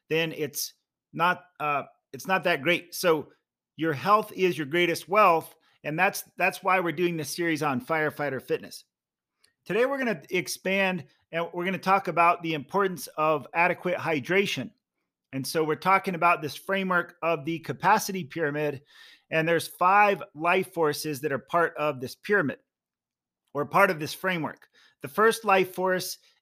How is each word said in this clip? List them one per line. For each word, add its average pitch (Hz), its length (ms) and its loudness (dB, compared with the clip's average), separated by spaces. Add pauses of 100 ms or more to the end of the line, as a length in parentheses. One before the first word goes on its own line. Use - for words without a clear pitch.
then 160 260 0
it's - 380 -8 (400)
not, 175 320 0 (160)
uh, 143 220 -2 (280)
it's 135 140 -14
not 185 200 0
that 165 180 0
great. 170 320 -2
So 160 320 0 (500)
your 156 160 -2
health 202 420 2
is 180 220 2
your 151 80 -4
greatest 165 420 0
wealth, 175 460 4 (300)
and 147 140 -4
that's, 190 260 0 (160)
that's 185 240 0
why 190 160 4
we're 170 120 0
doing 175 240 -2
this 151 200 -6
series 165 260 -2
on 139 180 0
firefighter 147 640 -2
fitness. - 420 -6 (800)
Today, 214 220 0
we're 277 140 -2
gonna 226 200 -2 (120)
expand, 185 720 -2 (280)
and 170 220 -4
we're 175 120 -6
gonna 190 120 -2
talk 196 300 2
about 170 340 4
the 160 140 -4
importance 180 500 -2 (100)
of 156 380 0
adequate 175 420 0
hydration. 156 760 -2 (600)
And 135 120 -6
so 160 180 -2
we're 151 120 0
talking 185 400 0
about 170 260 2
this 147 140 -8
framework 185 640 -2
of 165 240 -2
the 165 140 -4
capacity 185 640 0
pyramid, 147 580 -4 (480)
and 160 180 0
there's 165 200 2
five 196 560 4 (100)
life 175 400 0
forces 151 480 -2
that 147 100 -4
are 135 60 0
part 165 400 -2
of 151 240 -2
this 127 140 -10
pyramid 185 420 0 (960)
or 139 140 -4
part 190 240 6
of 156 80 -4
this 147 160 -8
framework. 165 520 -4 (360)
The 139 60 -12
first 220 360 2
life 190 300 2
force 185 420 -2 (240)